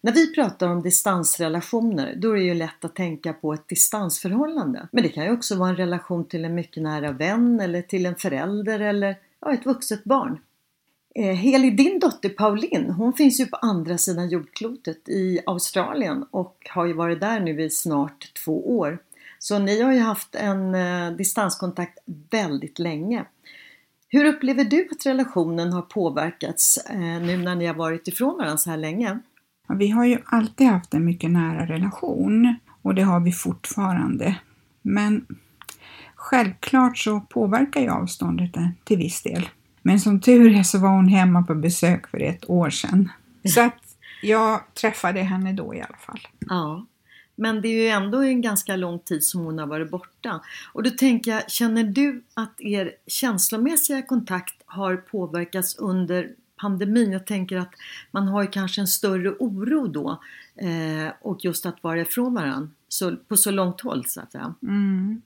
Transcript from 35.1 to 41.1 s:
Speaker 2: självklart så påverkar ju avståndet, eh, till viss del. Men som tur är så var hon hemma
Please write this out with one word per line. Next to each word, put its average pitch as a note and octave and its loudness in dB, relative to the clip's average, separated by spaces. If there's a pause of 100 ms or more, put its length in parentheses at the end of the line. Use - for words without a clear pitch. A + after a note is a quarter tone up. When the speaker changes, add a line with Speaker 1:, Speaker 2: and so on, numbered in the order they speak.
Speaker 2:
självklart B3 2
så G#3+ 0
påverkar A#3+ 0
ju A#3+ 2
avståndet, F3 -2
eh, E3+ 0 (140)
till G#3 2
viss E3 -4
del. F3 -4 (320)
Men G3 4
som G3 4
tur A#3 10
är G3 6
så F#3+ 2
var F#3+ 6
hon F#3+ 8
hemma F#3 6